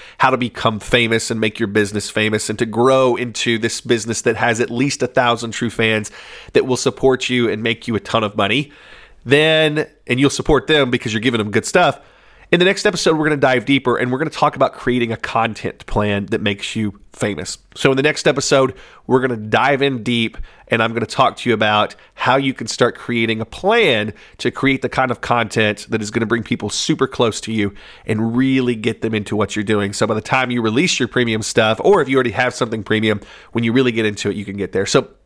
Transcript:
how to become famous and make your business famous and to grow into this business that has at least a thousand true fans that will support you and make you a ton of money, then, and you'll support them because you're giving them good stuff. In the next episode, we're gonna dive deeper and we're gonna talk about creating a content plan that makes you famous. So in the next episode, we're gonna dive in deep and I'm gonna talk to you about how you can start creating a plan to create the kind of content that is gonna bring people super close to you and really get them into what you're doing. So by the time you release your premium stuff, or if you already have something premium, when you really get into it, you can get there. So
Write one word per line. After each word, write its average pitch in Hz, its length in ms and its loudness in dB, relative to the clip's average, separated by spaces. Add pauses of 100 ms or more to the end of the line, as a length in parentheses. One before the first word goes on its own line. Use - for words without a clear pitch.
(180)
how 131 120 4
to 131 60 4
become 117 440 -4
famous 113 500 0
and 113 100 -4
make 110 200 -2
your 113 80 0
business 104 420 0
famous 107 400 -2
and 107 80 -6
to 120 80 0
grow 127 480 2
into 117 440 -2
this 110 220 -4
business 113 420 -2
that 120 120 2
has 117 240 0
at 120 120 0
least 131 340 -2
a - 20 2
thousand 120 460 0
true 117 180 -4
fans 110 400 0 (420)
that 127 140 4
will 127 100 0
support 131 540 0
you 123 180 2
and 107 140 -2
make 117 240 -4
you 120 80 -2
a 101 60 0
ton 113 240 0
of 101 120 -4
money, 107 360 0 (520)
then, 151 600 2 (220)
and 123 100 0
you'll 139 120 4
support - 360 0
them 143 240 4
because 120 220 -2
you're 110 80 -2
giving 117 180 0
them 104 140 -4
good 107 120 0
stuff. 170 360 2 (500)
In 175 80 4
the 175 60 4
next 190 220 2
episode, 175 300 2
we're 151 120 0
gonna 151 80 2
dive 131 280 2
deeper 131 320 2
and 123 140 -2
we're 127 80 -2
gonna 156 120 -4
talk - 260 0
about 135 160 2
creating 120 400 -2
a 107 40 -4
content - 720 -4
plan 101 400 0
that 113 140 -4
makes 101 340 -4
you 107 240 -4 (140)
famous. 92 460 -6 (180)
So 135 160 2
in 135 40 0
the 135 60 2
next 151 240 0
episode, 135 480 2 (320)
we're 127 140 4
gonna 123 160 0
dive 113 460 2
in 131 200 0
deep 117 340 0 (300)
and 113 160 0
I'm 113 100 0
gonna 113 140 -2
talk 127 320 0
to - 100 -4
you 113 60 4
about 107 400 2 (200)
how 127 220 2
you 139 160 0
can 120 140 -10
start 117 300 0
creating 113 440 -2
a 110 40 -6
plan 170 680 0 (260)
to 123 120 -2
create 135 320 0
the 123 60 -2
kind 127 240 0
of - 80 -6
content 110 680 0
that 110 120 -2
is 104 80 -8
gonna 113 160 0
bring 117 160 0
people 104 280 -6
super - 360 0
close 117 360 -2
to 113 100 -8
you 101 200 -2 (320)
and 113 320 -2
really 131 380 2
get 110 260 -4
them 110 140 -2
into 107 220 -4
what 104 180 -2
you're 107 100 -2
doing. 101 280 0
So 107 160 0
by 110 60 0
the 107 60 -2
time 127 300 0
you 120 100 -2
release 113 380 0
your 123 100 0
premium 113 340 0
stuff, 110 420 2
or 190 180 6
if 131 60 -2
you 135 80 0
already 123 140 2
have 123 220 0
something 110 300 -4
premium, 107 380 0 (320)
when 117 100 -2
you 113 100 0
really 127 200 -4
get 110 140 -2
into 104 220 -4
it, 95 80 -2
you 101 80 -8
can 101 120 -10
get 95 160 -6
there. 98 140 -2
So - 220 0 (160)